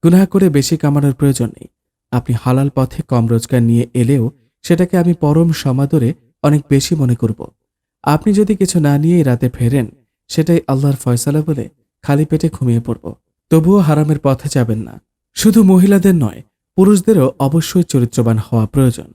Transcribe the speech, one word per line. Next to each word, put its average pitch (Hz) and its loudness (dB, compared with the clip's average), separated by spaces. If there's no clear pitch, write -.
গুনাহ 180 4
করে 190 0
বেশি 143 -2
কামানোর 143 0
প্রয়োজন 127 -2
নেই। - -16
আপনি 123 -2
হালাল 135 0
পথে - -4
কম 117 -2
রোজগার 117 0
নিয়ে 117 2
এলেও 123 0
সেটাকে 180 0
আমি 175 2
পরম 160 2
সমাদরে 139 -2
অনেক 147 2
বেশি 139 0
মনে 127 0
করব। - -6
আপনি 156 0
যদি 208 0
কিছু 180 -2
না 143 2
নিয়েই 165 2
রাতে 123 0
ফেরেন, 123 -2
সেটাই 165 0
আল্লাহর 139 0
ফয়সালা 131 -2
বলে 147 -6
খালি 147 0
পেটে 156 -2
ঘুমিয়ে 120 -2
পড়ব। - -10
তবুও 165 2
হারামের 151 0
পথে 135 -2
যাবেন 117 -2
না।' 62 -16
শুধু 220 2
মহিলাদের 190 4
নয়, 123 -4
পুরুষদেরও 190 2
অবশ্যই 156 0
চরিত্রবান 117 -2
হওয়া 110 -2
প্রয়োজন। 131 -2